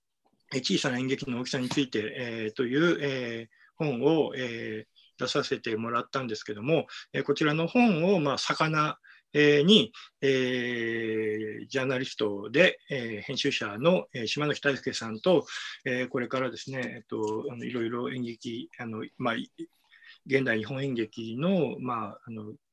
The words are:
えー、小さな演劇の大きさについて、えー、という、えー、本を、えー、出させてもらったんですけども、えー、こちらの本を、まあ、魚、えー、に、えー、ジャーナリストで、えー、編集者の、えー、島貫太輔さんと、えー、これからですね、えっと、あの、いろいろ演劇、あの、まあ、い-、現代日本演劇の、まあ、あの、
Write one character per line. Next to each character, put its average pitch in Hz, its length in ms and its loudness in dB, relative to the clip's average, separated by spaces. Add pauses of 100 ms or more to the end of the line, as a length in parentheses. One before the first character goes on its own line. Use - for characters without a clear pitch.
(540)
え - 20 -2
ー、 127 40 0
小 175 180 0
さ 143 120 0
な 123 80 -2
演 131 80 -2
劇 131 240 -2
の 120 100 -4
大 127 40 -4
き - 60 -8
さ 139 80 -2
に 127 100 -2
つ - 120 0
い 131 100 0
て、 110 80 0 (180)
え 113 340 -4
ー、 - 40 -20
と 131 100 0
い 123 120 0
う、 170 260 4
え 123 420 -4
ー、 - 40 -18 (280)
本 139 260 -2
を、 151 340 4
え 117 500 -6
ー、 - 360 -12
出 123 60 -2
さ 143 160 0
せ 120 140 -2
て 113 180 -2
も 117 140 -2
ら 120 100 2
っ 120 100 -8
た 135 120 -4
ん 123 60 -4
で 107 60 -2
す - 100 -8
け 107 100 -6
ど 110 80 -8
も、 143 240 2 (260)
え 139 80 -2
ー、 - 40 -2
こ 143 100 2
ち 160 100 0
ら 151 80 4
の 165 140 0
本 202 480 4
を、 175 60 4
ま 139 140 2
あ、 - 40 -2
魚、 156 600 0 (340)
え 147 280 8
ー、 147 40 4
に、 175 280 8 (300)
え 113 1400 0
ー、 - 60 -14
ジ 135 100 -2
ャ 131 40 2
ー - 20 0
ナ 131 140 0
リ 131 80 -2
ス - 100 -10
ト 104 340 -2
で、 160 280 4 (120)
え 117 300 -4
ー、 - 20 -12
編 135 140 -6
集 139 160 0
者 107 260 -4
の、 175 340 4
え 123 100 -6
ー、 110 40 -2
島 147 200 -2
貫 139 80 0
太 139 220 0
輔 127 160 -6
さ 113 160 -6
ん 110 120 -8
と、 180 260 4 (380)
え 127 200 0
ー、 127 40 -6
こ 131 120 -2
れ 113 80 -4
か 131 120 -2
ら 127 100 -2
で 113 60 -12
す - 140 -12
ね、 131 100 -6 (160)
え - 80 -14
っ - 20 -20
と、 110 440 -4
あ 120 60 -10
の、 117 80 -10
い 120 80 -6
ろ 120 100 -2
い 113 80 0
ろ 123 220 -4
演 127 100 -4
劇、 117 460 -8 (100)
あ 120 80 -8
の、 113 180 -6 (140)
ま 120 140 0
あ、 - 40 -2
い-、 - 140 -8 (760)
現 135 180 2
代 113 140 2
日 110 60 -2
本 135 180 -6
演 135 120 -2
劇 113 420 -6
の、 151 420 2
ま 117 380 -6
あ、 - 100 -20
あ 117 40 -14
の、 107 240 -10 (180)